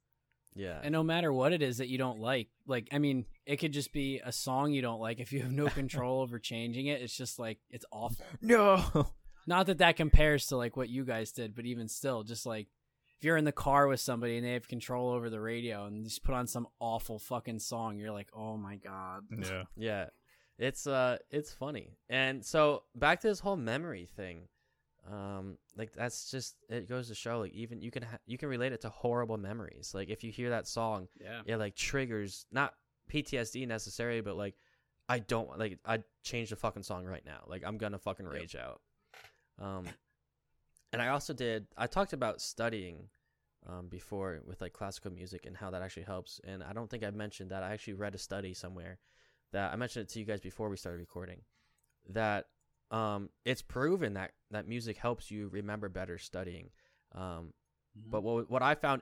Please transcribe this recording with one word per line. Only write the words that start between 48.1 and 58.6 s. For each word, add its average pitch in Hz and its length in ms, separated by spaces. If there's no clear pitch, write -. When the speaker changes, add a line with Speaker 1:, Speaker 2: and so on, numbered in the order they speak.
Speaker 1:
a 101 40
study 95 360
somewhere 90 440
that, 98 200
I 90 40
mentioned 120 280
it - 60
to - 100
you 107 40
guys 104 160
before 107 280
we 98 80
started 87 240
recording, 90 400
that, 104 360
um, 104 380
it's 131 160
proven 143 540
that, 95 180
that 107 160
music 113 300
helps - 340
you 104 180
remember 104 400
better 90 300
studying. 90 520
Um, 85 380
Speaker 2:
Mm-hmm. 110 120
Speaker 1:
but 107 120
what, 117 280
what 127 120